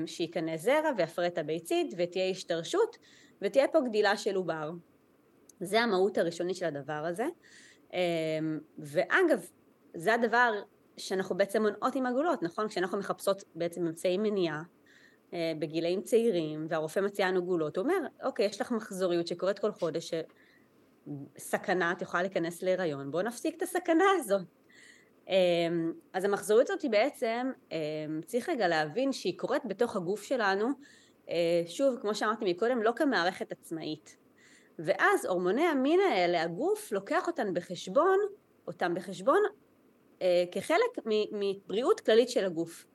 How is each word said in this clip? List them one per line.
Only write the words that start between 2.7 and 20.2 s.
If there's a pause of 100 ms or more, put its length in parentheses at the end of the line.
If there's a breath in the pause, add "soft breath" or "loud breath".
ותהיה
פה
גדילה
של
עובר. (920)
זה
המהות
הראשונית
של
הדבר
הזה. (680 loud breath)
אה, (760)
ואגב, (480)
זה
הדבר (440)
שאנחנו
בעצם
מונעות
עם
עגולות,
נכון?
כשאנחנו
מחפשות (100)
בעצם
אמצעי
מניעה, (720 soft breath)
אה,
בגילאים
צעירים,
והרופא
מציע
לנו
עגולות,
הוא
אומר, (240)
"אוקיי,
יש
לך
מחזוריות
שקורית
כל
חודש,
ש-, (1120 soft breath)